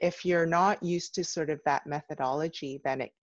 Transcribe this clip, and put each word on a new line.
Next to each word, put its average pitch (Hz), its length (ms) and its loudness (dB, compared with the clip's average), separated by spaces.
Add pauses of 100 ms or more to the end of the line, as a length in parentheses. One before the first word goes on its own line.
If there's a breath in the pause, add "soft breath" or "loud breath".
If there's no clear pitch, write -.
if 175 240 0
you're 175 200 4
not 175 380 4
used 175 320 -2
to 185 80 -2
sort 160 260 -2
of 147 160 -4
that 143 220 2
methodology, 147 960 -4
then 131 180 -2
it, - 100 -6 (120)